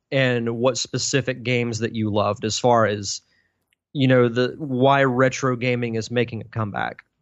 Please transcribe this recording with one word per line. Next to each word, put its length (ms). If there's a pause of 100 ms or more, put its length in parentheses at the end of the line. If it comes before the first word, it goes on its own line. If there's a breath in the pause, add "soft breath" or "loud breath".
(100)
and 460
what 220
specific 640
games 380
that 140
you 160
loved 360
as 120
far 280
as, 340 (720)
you 160
know, 220
the, 260
why 480
retro 520
gaming 400
is 140
making 300
a 40
comeback. 600 (180)